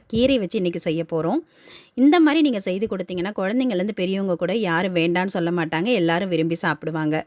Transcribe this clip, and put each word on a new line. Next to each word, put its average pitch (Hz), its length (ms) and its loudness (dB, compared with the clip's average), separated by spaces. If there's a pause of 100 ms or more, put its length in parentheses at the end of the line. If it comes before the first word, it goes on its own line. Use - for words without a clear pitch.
கீரை 254 300 2
வச்சு 202 200 -4
இன்றைக்கி 175 240 -2
செய்ய 165 220 -2
போறோம். 165 360 -2 (580)
இந்த 285 220 6
மாதிரி 311 220 4
நீங்க 254 180 2
செய்து 190 280 -2
கொடுத்தீங்கன்னா, 185 460 -6
குழந்தைங்கள்லேருந்து 208 640 -2
பெரியவங்க 190 400 -2
கூட 175 220 -2
யாரும் 185 380 0
வேண்டான்னு 175 380 0
சொல்ல 170 180 -2
மாட்டாங்க, 165 420 -2
எல்லாரும் 180 380 0
விரும்பி 165 280 0
சாப்பிடுவாங்க. 156 560 -2 (120)